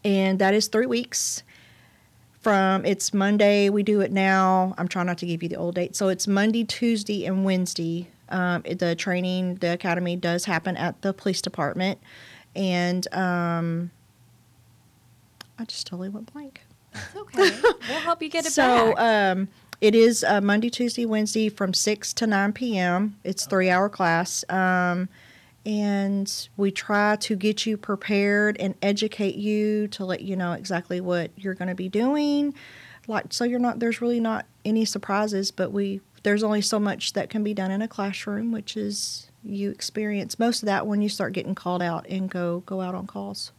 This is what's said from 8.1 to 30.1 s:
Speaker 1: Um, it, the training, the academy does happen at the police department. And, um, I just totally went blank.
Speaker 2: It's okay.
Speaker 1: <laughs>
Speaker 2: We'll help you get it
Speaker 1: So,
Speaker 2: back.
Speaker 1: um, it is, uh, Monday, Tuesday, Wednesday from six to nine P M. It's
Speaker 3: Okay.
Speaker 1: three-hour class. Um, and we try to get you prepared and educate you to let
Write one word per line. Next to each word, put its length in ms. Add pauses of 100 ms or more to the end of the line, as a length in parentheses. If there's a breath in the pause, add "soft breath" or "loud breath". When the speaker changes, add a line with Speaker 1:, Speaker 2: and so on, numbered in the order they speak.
Speaker 1:
Um, 360
it, 140
the 160
training, 600
the 160
academy 420
does 300
happen 320
at 260
the 100
police 300
department. 560 (560 loud breath)
And, 580
um, 760 (1700)
I 60
just 220
totally 220
went 240
blank. 280 (340)
Speaker 2:
It's 220
okay. 340 (100)
Speaker 1:
<laughs> 280
Speaker 2:
We'll 120
help 220
you 60
get 180
it 60
Speaker 1:
So, 420
Speaker 2:
back. 420
Speaker 1:
um, 120 (320 loud breath)
it 140
is, 300
uh, 160
Monday, 300
Tuesday, 360
Wednesday 420
from 260
six 400
to 120
nine 260
P 260
M. 460
It's 200
Speaker 3:
Okay. 60
Speaker 1:
three-hour 380
class. 600
Um, 580 (560 loud breath)
and 920
we 140
try 460
to 180
get 320
you 100
prepared 840
and 220
educate 520
you 540
to 160
let 180